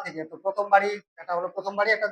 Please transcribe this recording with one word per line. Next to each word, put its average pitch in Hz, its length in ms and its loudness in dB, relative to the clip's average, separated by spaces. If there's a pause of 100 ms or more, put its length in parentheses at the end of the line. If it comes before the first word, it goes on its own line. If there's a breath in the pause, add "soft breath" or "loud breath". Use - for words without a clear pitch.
থেকে, 160 240 -8
তো 160 60 -16 (100)
প্রথম 202 280 -2
বাড়ি, 202 160 6 (320)
এটা 180 160 -10
হলো 180 180 -2
প্রথম 196 220 -6
বাড়ি, 208 140 2
একটা 214 200 2